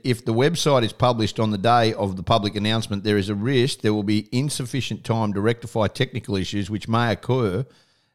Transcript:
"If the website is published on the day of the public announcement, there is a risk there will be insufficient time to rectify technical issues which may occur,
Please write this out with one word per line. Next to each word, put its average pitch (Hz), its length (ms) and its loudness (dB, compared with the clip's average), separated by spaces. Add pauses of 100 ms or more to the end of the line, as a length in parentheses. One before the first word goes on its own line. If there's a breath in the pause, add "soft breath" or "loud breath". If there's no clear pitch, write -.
"If 123 220 -2
the 113 80 0
website 135 500 2
is 104 80 -2
published 117 480 0
on 107 100 2
the 104 60 -2
day 113 380 4
of 98 220 -4
the 92 60 -8
public 104 320 0
announcement, 104 500 -2
there 104 120 2
is 98 140 0
a 104 40 0
risk 123 460 0
there 107 140 2
will 107 80 0
be 107 300 0
insufficient 127 720 -4
time 113 300 0
to 98 80 -2
rectify 110 480 0
technical - 480 -4
issues 95 320 -4
which 107 200 -6
may 113 220 2
occur, 113 540 0 (500 soft breath)